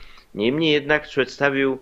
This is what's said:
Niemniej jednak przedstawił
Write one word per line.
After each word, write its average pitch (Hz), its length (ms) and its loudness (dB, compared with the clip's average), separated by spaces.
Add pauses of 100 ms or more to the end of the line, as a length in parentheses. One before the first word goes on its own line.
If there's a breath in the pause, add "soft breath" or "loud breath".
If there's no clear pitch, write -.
(340 loud breath)
Niemniej 147 380 2
jednak 147 300 2
przedstawił 135 800 0